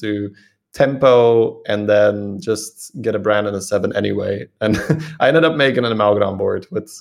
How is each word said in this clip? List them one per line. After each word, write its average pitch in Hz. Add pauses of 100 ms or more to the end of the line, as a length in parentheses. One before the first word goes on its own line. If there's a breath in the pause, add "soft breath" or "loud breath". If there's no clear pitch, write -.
to 104 (420 soft breath)
tempo 123
and 104
then 104
just - (100)
get 110
a 104
brand 104
and 101
a 95
seven 104
anyway." 101 (140)
And 110 (400 loud breath)
<laughs> -
I 131
ended 160
up 160
making 127
an 117
Amalgadon 104
board 98
with 104 (100)